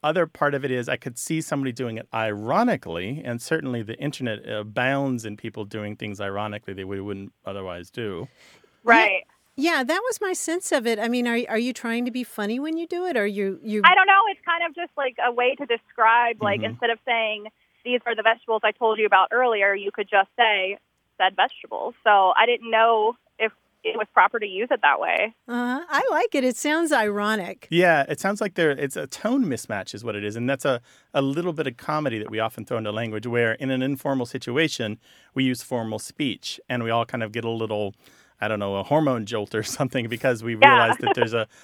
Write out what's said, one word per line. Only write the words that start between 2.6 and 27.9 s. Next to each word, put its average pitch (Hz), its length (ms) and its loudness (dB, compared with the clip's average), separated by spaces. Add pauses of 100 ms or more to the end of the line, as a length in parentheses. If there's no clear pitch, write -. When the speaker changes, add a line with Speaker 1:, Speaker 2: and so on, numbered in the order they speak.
Speaker 1:
and 120 160 -6
certainly 127 420 -4
the 107 160 -8
internet 123 500 -6
abounds 123 760 -2
in 101 120 -10
people 107 280 -10
doing 104 320 -10
things 104 240 -10
ironically 104 540 -6
that 95 140 -10
we 98 120 -6
wouldn't 98 320 -10 (120)
otherwise 92 460 -10
do. 98 380 -6 (560)
Speaker 2:
Right. 220 400 6 (300)
Speaker 3:
Yeah, 320 220 0
yeah, 262 80 2
that 320 240 0
was 453 140 -4
my 381 100 -2
sense 339 400 -4
of 254 140 2
it. 226 120 0
I 226 100 -2
mean, 240 200 0
are, 233 100 0 (120)
are 220 80 0
you 247 160 -2
trying 233 320 -4
to 254 40 -4
be 247 140 -6
funny 214 340 -4
when 320 200 -4
you 330 80 -4
do 349 180 -4
it? 330 140 0
Or 202 80 2
you, 196 360 -2
you 214 220 -2
Speaker 2:
I 349 100 8
don't 381 120 6
know. 392 240 6
It's 381 160 -6
kind 339 200 0
of 311 80 -6
just, 339 220 -8
like, 254 260 -4
a 247 80 0
way 247 260 2
to 285 100 -8
describe, 233 760 2
like, 202 180 0
Speaker 1:
Mm-hmm. 220 100 -4
Speaker 2:
instead 226 180 -4
of 233 160 0
saying, 214 440 -2 (360)
"These 247 220 0
are 226 100 -2
the 214 60 -4
vegetables 220 420 2
I 214 80 4
told 220 260 0
you 220 60 2
about 196 260 6
earlier," 214 440 2
you 202 180 -6
could 202 160 -6
just 196 300 4
say, 202 400 2 (400)
"Said 190 180 2
vegetables." - 680 -2
So 196 340 6
I 226 100 4
didn't 233 240 -2
know 226 440 4 (240)
if 220 140 -2 (320)
it 175 140 -4
was 220 160 -2
proper 214 260 4
to 214 60 -6
use 202 240 -4
it 254 100 0
that 143 180 4
way. 196 360 0 (120)
Speaker 3:
Uh-huh. 247 400 -2
I 302 240 0
like 349 240 0
it. 269 100 2
It 254 120 2
sounds 311 340 0
ironic. 208 800 -2
Speaker 1:
Yeah, 165 380 6